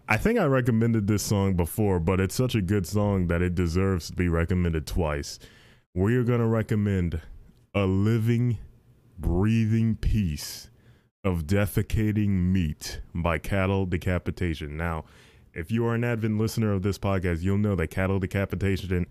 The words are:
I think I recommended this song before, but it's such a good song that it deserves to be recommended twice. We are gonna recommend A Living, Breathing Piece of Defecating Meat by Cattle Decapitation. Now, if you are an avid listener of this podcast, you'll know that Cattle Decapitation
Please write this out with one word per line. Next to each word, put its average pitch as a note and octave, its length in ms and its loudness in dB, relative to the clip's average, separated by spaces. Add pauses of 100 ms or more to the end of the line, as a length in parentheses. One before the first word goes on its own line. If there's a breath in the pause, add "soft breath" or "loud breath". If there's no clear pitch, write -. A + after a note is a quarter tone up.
I A2 80 2
think A#3 220 0
I F#3+ 80 2
recommended A#2 600 2
this G2+ 160 2
song G2 320 2
before, F2+ 460 0
but F2+ 180 2
it's F#2+ 160 0
such B2+ 200 -2
a A2 80 2
good F#2 240 0
song G2 420 0
that E2+ 140 0
it F2+ 120 0
deserves F2+ 560 0
to E2+ 60 -12
be F2 120 0
recommended E2 580 0
twice. D2+ 520 -4 (560 loud breath)
We G2+ 220 2
are B2+ 80 2
gonna A#2 220 2
recommend G2+ 760 0 (540)
A G2+ 100 2
Living, A2+ 760 2 (600)
Breathing A2 800 2
Piece - 720 -2 (540 soft breath)
of F2 220 -2
Defecating G#2 800 0
Meat F2+ 720 0 (140)
by E2+ 240 0
Cattle F#2+ 480 0
Decapitation. E2+ 920 -4
Now, E2 280 -4 (500 loud breath)
if E2 160 -10
you A2+ 160 0
are A#2 80 0
an A#2 100 -2
avid A2+ 280 -2
listener A2 400 0
of F#2+ 100 0
this G2 160 0
podcast, F#2 440 0
you'll G2 160 2
know G#2 180 2
that E2 120 0
Cattle F#2+ 300 0
Decapitation F#2 920 -2